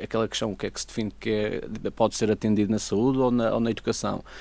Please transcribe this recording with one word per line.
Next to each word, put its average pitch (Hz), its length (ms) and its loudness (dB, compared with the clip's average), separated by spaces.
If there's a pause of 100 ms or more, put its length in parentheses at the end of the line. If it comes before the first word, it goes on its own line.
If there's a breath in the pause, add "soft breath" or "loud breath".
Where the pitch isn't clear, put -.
aquela 113 260 0
questão, 110 240 -4
o 95 60 -8
que - 80 -6
é 95 60 -4
que - 100 -6
se - 60 -6
define 107 320 -4
que 113 100 -6
é, 107 640 -2
pode 110 240 2
ser 110 160 4
atendido 104 400 2
na 107 80 2
saúde 127 400 2
ou 127 100 4
na, 117 240 2
ou 113 60 2
na 117 100 0
educação? - 540 -2 (180 loud breath)